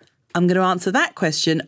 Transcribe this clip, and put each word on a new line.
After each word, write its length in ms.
I'm 100
gonna 160
answer 300
that 240
question 520